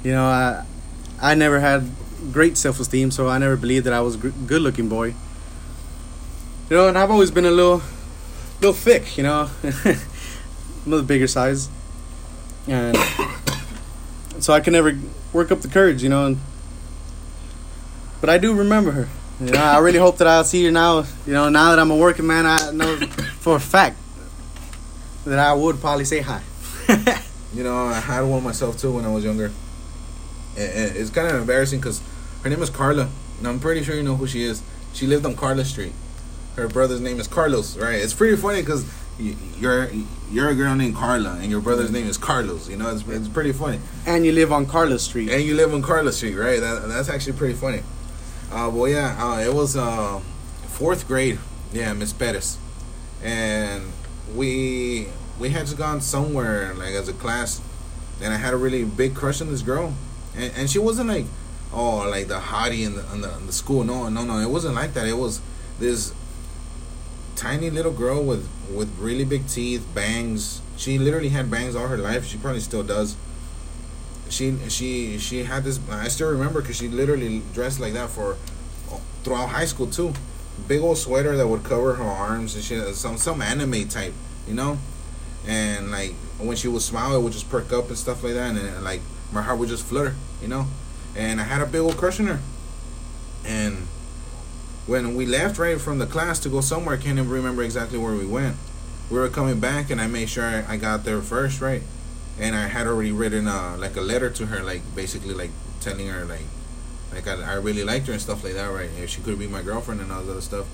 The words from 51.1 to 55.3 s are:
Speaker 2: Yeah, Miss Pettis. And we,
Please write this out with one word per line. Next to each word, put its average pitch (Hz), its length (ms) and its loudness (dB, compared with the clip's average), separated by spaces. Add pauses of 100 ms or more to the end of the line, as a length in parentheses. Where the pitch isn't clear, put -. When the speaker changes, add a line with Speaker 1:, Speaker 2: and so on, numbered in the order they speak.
Speaker 2:
Yeah, 110 220 -2
Miss 107 200 -4
Pettis. 113 440 -2 (640)
And 107 600 -2 (520)
we, 127 720 -2 (320)